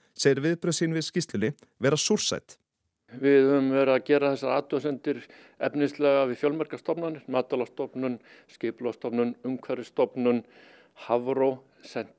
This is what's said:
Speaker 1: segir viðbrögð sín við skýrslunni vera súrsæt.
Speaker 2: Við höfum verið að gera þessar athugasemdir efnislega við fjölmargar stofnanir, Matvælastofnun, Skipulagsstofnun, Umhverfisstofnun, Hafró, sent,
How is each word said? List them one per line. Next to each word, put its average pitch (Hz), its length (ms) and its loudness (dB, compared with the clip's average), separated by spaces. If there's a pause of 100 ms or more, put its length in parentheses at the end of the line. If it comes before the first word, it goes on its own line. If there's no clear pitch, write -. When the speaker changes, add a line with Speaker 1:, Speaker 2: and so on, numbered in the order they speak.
(160)
Speaker 1:
segir 139 300 2
viðbrögð 170 320 -2
sín 160 180 -2
við 156 140 -4
skýrslunni 110 400 -2 (340)
vera 147 160 2
súrsæt. - 560 -2 (640)
Speaker 2:
Við 135 300 6
höfum 135 260 2
verið 135 220 4
að 127 100 -2
gera 139 240 4
þessar 131 300 -2
athugasemdir 143 580 -4 (400)
efnislega 139 720 2
við 117 80 -6
fjölmargar 147 400 -2
stofnanir, 165 480 -6
Matvælastofnun, 127 880 -4 (400)
Skipulagsstofnun, 120 880 -4
Umhverfisstofnun, 123 960 -2 (640)
Hafró, 131 460 0 (320)
sent, - 360 -10